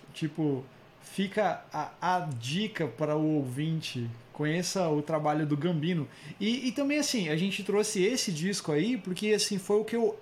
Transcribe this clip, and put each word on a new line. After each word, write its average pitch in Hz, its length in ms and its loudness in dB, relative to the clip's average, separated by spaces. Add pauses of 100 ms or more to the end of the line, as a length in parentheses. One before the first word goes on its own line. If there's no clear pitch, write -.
(120)
tipo, 151 500 -2 (380)
fica 196 640 0 (100)
a, 151 180 -4 (120)
a 180 180 4 (180)
dica 160 480 -2
para 151 300 0
o 156 200 4
ouvinte, 135 760 -2 (220)
conheça 170 580 0
o 147 100 2
trabalho 151 460 0
do 147 100 2
Gambino. 160 500 0 (320)
E, 240 300 0
e 240 40 0
também, 285 260 0
assim, 240 320 0
a 156 60 2
gente 190 280 0
trouxe 202 380 2
esse 233 280 2
disco 170 420 -2
aí, 202 260 2
porque, 185 340 -2
assim, 202 260 2
foi 202 220 2
o 214 40 0
que 220 120 -2
eu, 220 260 2